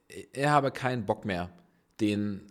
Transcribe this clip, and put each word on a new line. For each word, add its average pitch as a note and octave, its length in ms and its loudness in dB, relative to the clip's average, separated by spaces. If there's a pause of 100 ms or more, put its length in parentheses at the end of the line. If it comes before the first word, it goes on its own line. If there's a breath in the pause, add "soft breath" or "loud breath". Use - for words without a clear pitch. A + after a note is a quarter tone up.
ich - 360 -6
habe D3 260 4
keinen B2 340 -2
Bock G#2+ 180 -2
mehr, F2+ 280 -2 (500)
den G#2 500 0